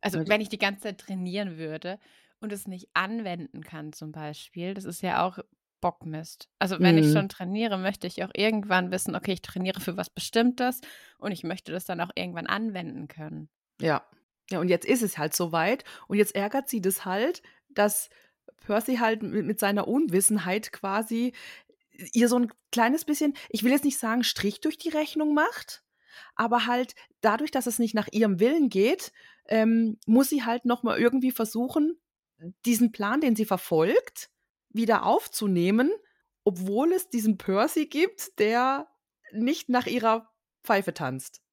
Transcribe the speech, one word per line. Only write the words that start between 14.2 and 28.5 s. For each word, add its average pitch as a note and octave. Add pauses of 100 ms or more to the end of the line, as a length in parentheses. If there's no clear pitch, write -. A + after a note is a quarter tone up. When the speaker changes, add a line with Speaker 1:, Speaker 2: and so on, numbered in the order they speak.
Speaker 2:
Ja, F#3
und F3+
jetzt F3
ist A#3+
es G3
halt D3+
soweit E3+ (240)
und G3+
jetzt G#3
ärgert G#3
sie A3+
das F#3
halt, G#3+ (260)
dass - (560)
Percy A3+
halt A3
mit, G3+
mit G#3+
seiner G3+
Unwissenheit G#3
quasi A3+ (800)
ihr A#3+
so B3
ein A#3+ (200)
kleines A#3+
bisschen, D4 (160)
ich G3+
will B3
jetzt D4
nicht C#4
sagen, A#3
Strich -
durch D#4
die -
Rechnung D4+
macht, - (520)
aber A3+
halt B3 (280)
dadurch, A3+
dass B3+
es A#3
nicht A3+
nach G#3+
ihrem G3+
Willen C#4